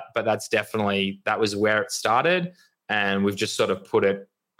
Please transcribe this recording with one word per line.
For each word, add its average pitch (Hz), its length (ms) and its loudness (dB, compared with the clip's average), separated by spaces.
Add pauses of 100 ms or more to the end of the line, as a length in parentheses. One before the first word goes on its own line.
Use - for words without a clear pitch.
(140)
but 113 100 0
that's 107 240 -2
definitely, 101 800 -2
that 107 140 0
was 104 160 0
where 107 260 2
it - 100 -6
started, 170 600 0 (340)
and 101 380 0
we've 101 100 0
just 104 200 -4
sort 104 160 2
of 92 120 -4
put 104 220 2
it 98 240 0 (300)